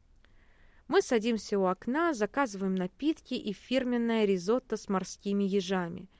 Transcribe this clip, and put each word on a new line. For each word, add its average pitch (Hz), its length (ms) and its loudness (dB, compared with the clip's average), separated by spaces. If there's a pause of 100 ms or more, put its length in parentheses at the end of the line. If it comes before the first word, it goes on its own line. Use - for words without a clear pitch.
(880)
Мы 370 140 4
садимся 226 560 0
у 190 80 2
окна, 285 480 0
заказываем 202 640 -2
напитки 254 580 -4
и 214 180 -4
фирменное 233 760 0
ризотто 202 520 0
с - 100 -10
морскими 202 560 -2
ежами. 185 640 -2 (120)